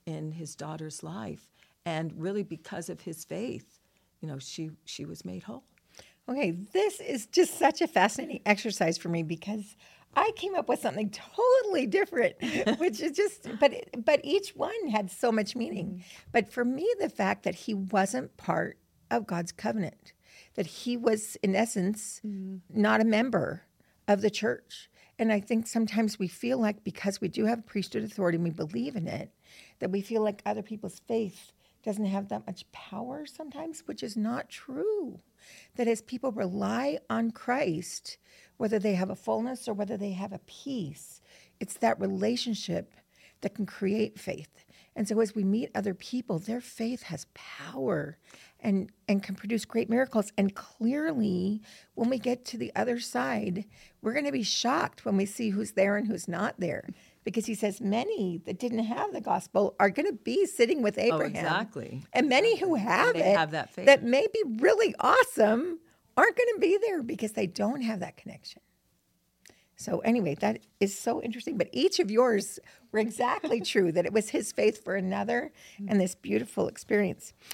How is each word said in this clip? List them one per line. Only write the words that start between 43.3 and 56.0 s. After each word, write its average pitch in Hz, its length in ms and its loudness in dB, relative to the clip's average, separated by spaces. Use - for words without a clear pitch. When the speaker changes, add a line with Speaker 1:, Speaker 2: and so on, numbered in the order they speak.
Speaker 2:
that - 120 -4
can 202 140 -4
create 208 520 -2
faith. - 300 -8
And 208 120 -2
so 220 140 2
as 208 140 0
we 208 100 0
meet 214 300 2
other 196 180 -2
people, 214 460 -4
their 226 200 -4
faith 233 440 -6
has - 320 -10
power 170 800 -4
and, 196 320 0
and 196 160 2
can 190 120 -8
produce 214 280 -4
great 233 260 -2
miracles. 233 480 2
And 196 160 4
clearly, 220 1080 0
when 233 160 0
we 262 100 0
get 247 260 -2
to - 120 -10
the 233 180 -6
other 240 240 0
side, 214 640 -2
we're 220 120 -2
gonna 285 200 0
be 254 100 0
shocked - 600 0
when 202 100 2
we 196 100 2
see 214 260 -2
who's 202 220 -2
there 196 220 4
and 208 120 0